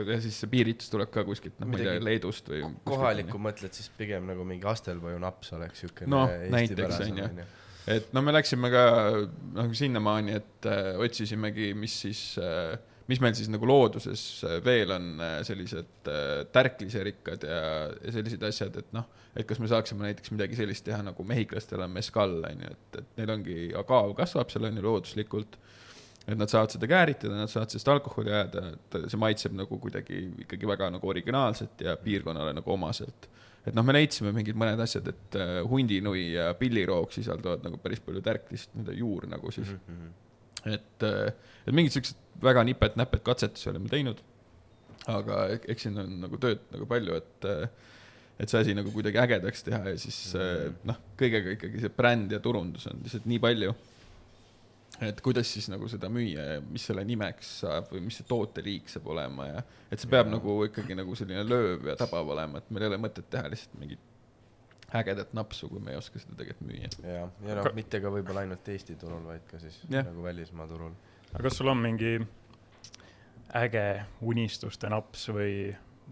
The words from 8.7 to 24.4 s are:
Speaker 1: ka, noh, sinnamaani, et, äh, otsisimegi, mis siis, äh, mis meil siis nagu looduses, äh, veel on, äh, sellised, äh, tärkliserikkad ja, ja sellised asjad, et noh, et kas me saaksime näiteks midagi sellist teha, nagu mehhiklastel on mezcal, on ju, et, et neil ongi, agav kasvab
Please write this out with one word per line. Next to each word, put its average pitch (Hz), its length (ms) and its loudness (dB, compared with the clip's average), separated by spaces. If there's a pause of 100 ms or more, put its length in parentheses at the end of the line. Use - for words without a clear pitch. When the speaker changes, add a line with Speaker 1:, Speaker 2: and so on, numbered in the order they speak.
Speaker 1:
ka, 123 140 10 (680)
noh, 117 200 0
sinnamaani, 107 600 2
et, - 320 -6
äh, 98 320 0
otsisimegi, 107 800 0
mis 107 240 -4
siis, - 400 -6
äh, 87 380 -2 (300)
mis 127 120 2
meil 120 160 6
siis 107 160 -4
nagu 110 160 0
looduses, 107 540 6 (220)
äh, 85 200 0
veel 113 280 6
on, 90 160 -2 (120)
äh, 82 240 -4
sellised, 92 460 -6 (180)
äh, 73 440 -2
tärkliserikkad 104 920 2
ja, 78 140 -2 (420)
ja - 160 -8
sellised 107 280 -4
asjad, 104 360 -4
et - 140 -14
noh, 117 160 -4 (260)
et 113 100 -4
kas 107 140 -2
me 110 80 0
saaksime 110 380 2
näiteks - 260 -6
midagi 104 240 -2
sellist 104 300 -4
teha, 104 180 -2
nagu 92 200 -8
mehhiklastel 104 600 -2
on 90 80 -4
mezcal, 98 460 2 (100)
on 78 160 -8
ju, - 80 -8
et, - 300 -14
et - 160 -16
neil 110 180 -2
ongi, 92 220 -4 (180)
agav 101 400 4
kasvab - 380 0